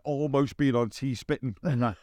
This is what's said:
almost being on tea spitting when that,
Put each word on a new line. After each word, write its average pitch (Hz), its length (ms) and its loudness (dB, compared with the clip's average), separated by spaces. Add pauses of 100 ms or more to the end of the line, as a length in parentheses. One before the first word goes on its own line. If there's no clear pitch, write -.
almost 139 540 0
being 135 180 4
on 120 140 2
tea 135 240 -4
spitting 131 480 -4
when 139 180 0
that, 117 220 0